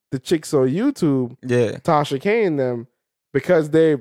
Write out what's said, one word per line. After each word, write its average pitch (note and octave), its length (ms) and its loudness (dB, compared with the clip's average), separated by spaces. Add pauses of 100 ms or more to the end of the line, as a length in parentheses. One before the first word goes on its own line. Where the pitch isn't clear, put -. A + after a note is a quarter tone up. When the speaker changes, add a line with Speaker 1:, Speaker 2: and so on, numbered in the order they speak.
(120)
Speaker 1:
the C3 80 -6
chicks - 340 -4
on C3 140 4
YouTube, C#3 760 -2
Speaker 2:
Yeah. A#2+ 360 0
Speaker 1:
Tasha D3 420 0
K G#3+ 240 0
and D#3+ 160 0
them, B2 280 -4 (440)
because D3+ 380 0
they, D#3 320 4